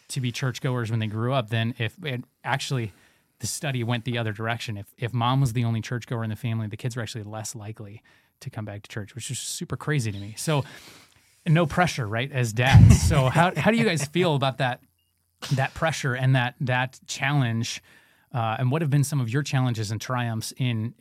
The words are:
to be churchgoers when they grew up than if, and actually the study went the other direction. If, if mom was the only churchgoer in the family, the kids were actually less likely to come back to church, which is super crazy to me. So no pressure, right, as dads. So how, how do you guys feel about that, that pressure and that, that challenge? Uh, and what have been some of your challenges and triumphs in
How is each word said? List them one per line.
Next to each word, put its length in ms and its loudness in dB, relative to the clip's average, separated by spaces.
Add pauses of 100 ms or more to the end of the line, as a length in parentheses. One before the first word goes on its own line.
to 120 -6
be 100 -2
churchgoers 600 -4
when 80 0
they 80 -2
grew 240 -2
up 180 -2
than 280 -2
if, 260 -4
and 200 -8 (200)
actually 480 -2 (480)
the 80 -6
study 340 -6
went 220 -2
the 140 -4
other 140 -2
direction. 440 -6
If, 220 -14
if 140 -4
mom 280 2
was 120 2
the 120 -2
only 160 -2
churchgoer 420 -6
in 80 -4
the 60 -6
family, 320 -4
the 80 -12
kids 180 -8
were 80 -6
actually 220 -10
less 320 -12
likely 440 -14 (380)
to 100 -14
come 160 -10
back 180 -12
to 60 -20
church, 280 -12
which 160 -10
is 80 -8
super 360 -8
crazy 360 -2
to 60 -8
me. 200 -12
So 240 0 (840)
no 220 4
pressure, 400 0
right, 240 -2
as 220 0
dads. 500 10
So 260 6
how, 280 4
how 160 4
do 40 4
you 80 4
guys 220 0
feel 300 2
about 220 0
that, 220 -2 (720)
that 200 0
pressure 400 -2
and 220 2
that, 240 0
that 480 -2
challenge? 720 -2 (500)
Uh, 260 -2
and 120 0
what 100 0
have 100 -2
been 140 4
some 160 -2
of 80 -2
your 140 -2
challenges 480 -2
and 100 -6
triumphs 560 -6
in 440 -2